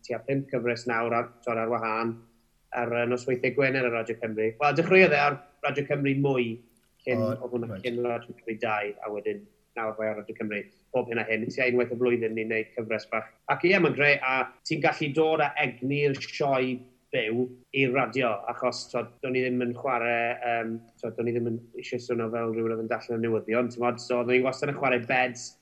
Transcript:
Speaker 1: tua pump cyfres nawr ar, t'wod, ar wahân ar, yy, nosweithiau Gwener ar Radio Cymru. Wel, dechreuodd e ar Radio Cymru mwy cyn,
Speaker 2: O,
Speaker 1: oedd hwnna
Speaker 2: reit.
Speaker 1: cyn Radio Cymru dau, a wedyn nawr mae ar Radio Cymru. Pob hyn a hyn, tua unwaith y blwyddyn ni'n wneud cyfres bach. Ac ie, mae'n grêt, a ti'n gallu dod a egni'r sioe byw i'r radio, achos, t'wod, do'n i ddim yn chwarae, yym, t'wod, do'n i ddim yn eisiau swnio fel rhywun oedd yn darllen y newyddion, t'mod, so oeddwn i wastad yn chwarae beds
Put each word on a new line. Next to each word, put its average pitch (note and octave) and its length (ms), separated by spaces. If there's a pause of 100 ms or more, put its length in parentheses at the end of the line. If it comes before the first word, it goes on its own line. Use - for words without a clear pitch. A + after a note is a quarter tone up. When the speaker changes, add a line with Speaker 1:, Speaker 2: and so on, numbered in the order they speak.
Speaker 1:
tua A2+ 160
pump C#3 240
cyfres A#2+ 400
nawr A#2 320
ar, A#2+ 120 (120)
t'wod, A2+ 160
ar A2+ 80
wahân A2+ 480 (640)
ar, A#2 160
yy, A#2 160
nosweithiau B2 460
Gwener C3 320
ar A#2 100
Radio A2+ 220
Cymru. A2 340
Wel, D3 240
dechreuodd E3+ 320
e C#3+ 160
ar C#3 140 (260)
Radio C#3+ 220
Cymru C#3 300
mwy B2+ 340 (500)
cyn, B2 160
Speaker 2:
O, A2 160
Speaker 1:
oedd B2 160
hwnna A#2 160
Speaker 2:
reit. G2 160
Speaker 1:
cyn A#2+ 160
Radio A#2 320
Cymru A2 280
dau, G#2 320 (120)
a G#2+ 80
wedyn G#2 300 (340)
nawr A2 200
mae A2 120
ar G#2+ 120
Radio G#2+ 180
Cymru. G#2 220 (320)
Pob A#2+ 180
hyn A2+ 100
a G#2+ 60
hyn, A2 160 (100)
tua B2+ 160
unwaith A#2+ 240
y A2+ 80
blwyddyn A2+ 320
ni'n A2+ 160
wneud A2 240
cyfres A2 380
bach. A2 160 (260)
Ac C#3 140
ie, F#3+ 100
mae'n C#3+ 200
grêt, C#3+ 280
a C3 220 (180)
ti'n D3+ 160
gallu D3+ 320
dod D#3 320
a C#3+ 60 (100)
egni'r C#3 560
sioe C3 640 (340)
byw A#2+ 300 (340)
i'r C3 160
radio, B2 380 (180)
achos, A#2+ 400
t'wod, A#2 220 (100)
do'n B2+ 160
i B2+ 60
ddim B2 240
yn A#2+ 100
chwarae, A#2 540 (160)
yym, A#2 240 (260)
t'wod, A2+ 220
do'n A#2 100
i A#2 60
ddim A#2 160
yn A#2 80 (180)
eisiau - 240
swnio A#2 320
fel A#2 220
rhywun A2+ 180
oedd A2+ 140
yn - 20
darllen A2+ 320
y A#2 60
newyddion, A2+ 480
t'mod, A#2+ 260
so B2 220
oeddwn B2+ 160
i - 80
wastad C#3 260
yn C#3+ 60
chwarae B2 260
beds B2+ 400 (160)